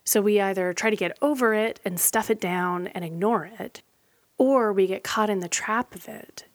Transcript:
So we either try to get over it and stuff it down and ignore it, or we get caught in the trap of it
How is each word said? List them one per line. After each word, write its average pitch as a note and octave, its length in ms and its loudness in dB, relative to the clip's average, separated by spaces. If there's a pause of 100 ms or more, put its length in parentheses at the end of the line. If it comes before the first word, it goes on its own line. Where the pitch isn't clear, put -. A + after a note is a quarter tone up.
So - 160 2
we G#3 200 4
either F#3+ 320 -2
try A3 180 -2
to G#3+ 60 0
get F3 260 -2
over B3+ 320 2
it G#3+ 300 -2
and F3+ 140 -4
stuff - 320 0
it G#3+ 100 0
down F3+ 480 -2
and F3 160 -8
ignore E3+ 420 0 (120)
it, - 240 -12 (540)
or C4 360 4
we F#3+ 140 4
get F#3+ 160 -2
caught G#3+ 280 0
in G3 100 0
the F3 80 -6
trap - 460 -4
of - 140 -18
it - 360 -18 (100)